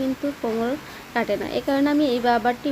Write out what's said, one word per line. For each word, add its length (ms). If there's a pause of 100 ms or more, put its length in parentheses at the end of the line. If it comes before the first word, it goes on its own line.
কিন্তু 260 (140)
কোমর 300 (420)
কাটে 280
না, 60 (100)
এই 100
কারণে 280
আমি 180
এই 60 (100)
রাবারটি 420